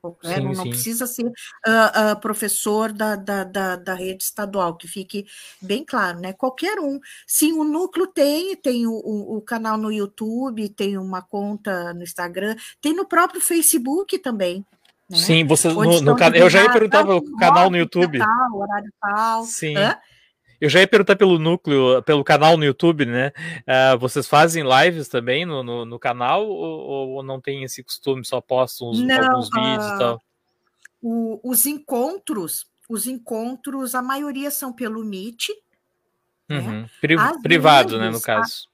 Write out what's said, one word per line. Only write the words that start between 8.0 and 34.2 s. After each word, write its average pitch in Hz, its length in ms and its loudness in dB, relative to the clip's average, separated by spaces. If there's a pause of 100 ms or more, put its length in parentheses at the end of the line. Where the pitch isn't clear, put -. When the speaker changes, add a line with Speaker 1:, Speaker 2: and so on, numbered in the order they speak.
Speaker 1:
tem, 330 500 0
tem 247 300 -2
o, 226 80 -2
o, 214 440 -8
o 202 40 -8
canal 220 380 -4
no 214 120 -4
YouTube, 220 760 -6
tem 202 260 -4
uma 190 280 -8
conta 202 720 -6
no 175 80 -14
Instagram, 180 520 -6 (240)
tem 302 140 -2
no 381 140 -4
próprio 349 340 0
Facebook 330 760 0
também, 196 440 -4 (460)
né? 175 80 0
Speaker 2:
Sim, 165 300 4
vocês 160 280 2
Speaker 1:
Onde 160 120 2
Speaker 2:
no, 170 60 6
no 170 40 6
Speaker 1:
estão 143 180 6
Speaker 2:
cana-, 165 220 6
eu 175 140 8
já 190 100 8
ia 226 80 8
Speaker 1:
divulgadas 247 40 4 (180)
Speaker 2:
perguntar - 120 6
Speaker 1:
tal 190 200 4
Speaker 2:
pelo - 160 -12
canal 175 240 8
no 190 60 6
Speaker 1:
roda, 175 100 0
Speaker 2:
YouTube. 170 400 0
Speaker 1:
tal, 233 400 0
horário 208 420 -8
tal. 226 440 -2
Speaker 2:
Sim. 156 300 -6
Speaker 1:
Hã? 226 220 0 (640)
Speaker 2:
Eu 151 80 2
já 160 100 6
ia 190 80 8
perguntar 196 300 4
pelo 185 200 4
núcleo, 139 680 2
pelo 147 200 2
canal 156 320 6
no 151 80 0
YouTube, 147 420 2
né? 123 280 -4 (340)
Ah, 131 300 6
vocês 127 280 -4
fazem 160 380 4
lives 147 460 2
também 131 360 -2
no, 147 160 -6
no, 120 240 -8
no 117 140 -16
canal 131 480 -2
ou, 156 640 -8
ou 135 140 -10
não 135 180 -10
tem 139 240 -8
esse 127 180 -14
costume, 131 420 -6
só 127 140 -4
postam 123 500 -4
uns, 165 140 -2
Speaker 1:
Não, 262 180 2
Speaker 2:
alguns 254 280 0
vídeos 220 360 -2
e 208 60 -6
Speaker 1:
ah, 196 80 -6
Speaker 2:
tal? 117 220 -2 (800)
Speaker 1:
o, 226 420 -6
os 247 220 -2
encontros, 285 1000 -6 (240)
os 214 160 -6
encontros, 254 880 -8
a 254 80 -4
maioria 277 480 -6